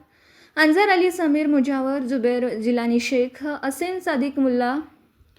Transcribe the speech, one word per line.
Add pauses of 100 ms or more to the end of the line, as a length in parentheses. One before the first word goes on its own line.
(580)
अन्झर
अली
समीर
मुजावर,
जुबेर
जिलानी
शेख, (160)
असीम
सादिक
मुल्ला, (640)